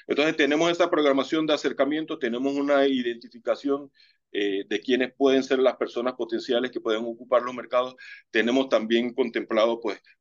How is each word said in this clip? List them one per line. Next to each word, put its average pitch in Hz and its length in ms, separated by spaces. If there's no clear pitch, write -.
Entonces 151 300
tenemos 156 340
esta 170 180
programación 151 580
de 151 80
acercamiento, 147 640
tenemos 127 360
una 143 320
identificación, 123 1080
eh, 98 320
de 104 140
quiénes 127 340
pueden 135 300
ser 135 140
las 127 180
personas 123 380
potenciales 117 560
que 120 100
pueden 113 240
ocupar 120 380
los 127 120
mercados. 127 400
Tenemos 123 400
también 117 420
contemplado, 117 680
pues, 104 220